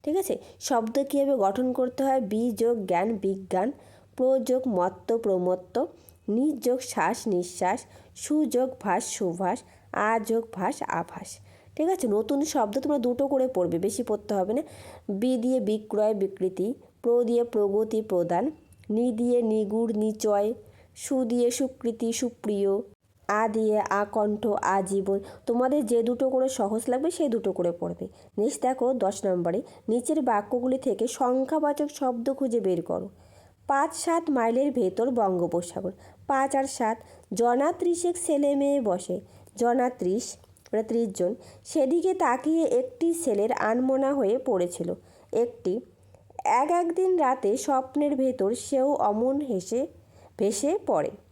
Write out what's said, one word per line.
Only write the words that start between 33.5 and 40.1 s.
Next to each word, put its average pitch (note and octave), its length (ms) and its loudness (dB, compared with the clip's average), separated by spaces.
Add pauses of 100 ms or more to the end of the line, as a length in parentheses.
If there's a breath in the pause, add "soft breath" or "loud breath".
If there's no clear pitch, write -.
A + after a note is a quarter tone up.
পাঁচ C#4+ 280 2
সাত E4+ 340 -2
মাইলের B3+ 420 2
ভেতর A3 400 0
বঙ্গোপসাগর। F#3 840 -2 (340 loud breath)
পাঁচ C4+ 280 2
আর C4+ 120 2
সাত, A#3 300 -2 (360 loud breath)
জনা A#3+ 380 2
ত্রিশেক F4 520 0
ছেলে C#4+ 320 2
মেয়ে C#4 260 2
বসে। F#3 340 -2 (420 loud breath)
জনা A#3+ 320 2
ত্রিশ, G#3 360 -2 (420)